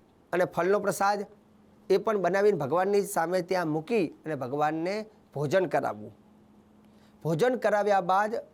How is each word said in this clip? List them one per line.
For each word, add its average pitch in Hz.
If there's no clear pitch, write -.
અને 175
ફળનો 185
પ્રસાદ 202
એ 190
પણ 208
બનાવીને 196
ભગવાનની 185
સામે 180
ત્યાં 180
મૂકી 156
અને -
ભગવાનને 156
ભોજન 151
કરાવવું. 120
ભોજન 175
કરાવ્યા 208
બાદ 196